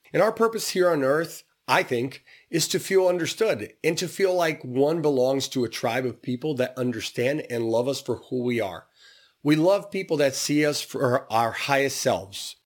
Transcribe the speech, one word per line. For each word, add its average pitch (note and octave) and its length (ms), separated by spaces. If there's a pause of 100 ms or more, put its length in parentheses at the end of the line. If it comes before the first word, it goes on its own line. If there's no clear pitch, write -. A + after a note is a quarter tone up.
(120)
And E3 120
our A3 80
purpose A3+ 380
here F3+ 200
on D3 140
earth, D#3+ 400 (240)
I E3 160
think, C3 400 (260)
is E3 200
to F3+ 100
feel F#3 280
understood E3+ 640 (100)
and E3 160
to F3+ 80
feel F#3 260
like E3 300
one C#3 400
belongs C3+ 460
to B2+ 140
a A2+ 60
tribe B2+ 380
of - 160
people C3 320
that B2 220
understand B2 720
and A#2 160
love A2+ 220
us C3+ 140
for A#2 160 (120)
who B2 140
we A#2+ 160
are. F#2 280 (560)
We D3 120
love F#3 360
people F#3 260
that C#3 180
see D3 300
us D3 160
for - 500
our A2+ 200
highest C#3 500
selves. G2 540 (100)